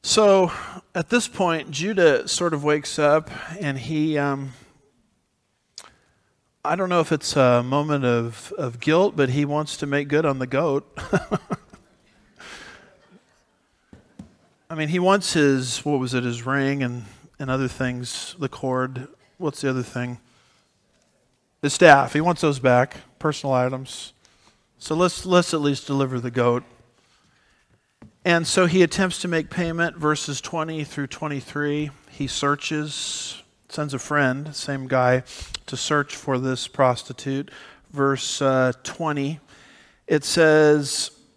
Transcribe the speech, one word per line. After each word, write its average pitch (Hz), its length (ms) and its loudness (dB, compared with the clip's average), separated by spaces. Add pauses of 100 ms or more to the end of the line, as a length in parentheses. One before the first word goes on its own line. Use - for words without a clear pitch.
So 196 480 4 (420)
at 170 160 -4
this 240 180 0
point, 165 440 -2
Judah 165 560 4
sort 170 260 -2
of 143 100 -4
wakes 151 360 0
up 151 320 4 (280)
and 139 200 -4
he, 151 400 -2
um, 139 340 -4 (2000)
I 151 120 0
don't 185 140 -2
know 175 100 4
if 160 120 0
it's - 240 -2
a 123 280 6
moment 143 420 -2
of, 117 500 -2
of 120 240 -6
guilt, 175 360 2
but 139 140 2
he 143 160 0
wants 147 320 -4
to 151 100 -6
make 143 200 -2
good 147 160 0
on 139 140 0
the 127 80 -4
goat. 139 580 -2
<laughs> - 60 -14 (3500)
I 165 60 -10
mean, 156 140 -4
he 180 100 0
wants 190 340 2
his, 135 520 2
what 147 140 0
was 127 140 -4
it, 123 100 0
his 120 220 -6
ring 139 380 -2
and, 120 220 -6 (340)
and 135 100 -6
other 131 180 -2
things, 123 680 -8
the 135 120 -4
cord. 127 580 -4 (300)
What's 156 240 -6
the 139 80 0
other 127 140 -2
thing? 123 360 -8 (1400)
The 143 80 0
staff. 139 440 8
He 147 80 0
wants 170 200 0
those 143 180 0
back, 127 380 4 (200)
personal 143 380 -2
items. 127 580 -4 (640)
So - 160 -6
let's, 175 320 0
let's 180 280 4
at 156 80 0
least 143 260 0
deliver 135 320 0
the 120 120 -6
goat. 120 320 2 (1600)
And 170 200 2
so 185 180 4
he 180 160 4
attempts 180 400 0
to 185 60 -6
make 165 240 -2
payment, 170 460 -2
verses 151 440 -2
twenty 160 420 -6
through 143 240 -8
twenty-three. 147 840 -6 (180)
He - 160 -8
searches, - 1160 -4 (260)
sends 147 240 -6
a 127 60 -4
friend, 143 560 0
same 135 320 -6
guy, 127 340 4 (460)
to 131 100 -8
search 143 380 -2
for 131 240 -2
this 131 280 -4
prostitute. 135 840 -2 (400)
Verse, 139 500 0
uh, 131 400 2
twenty, 151 580 -6 (680)
it 151 160 2
says 151 880 4 (260)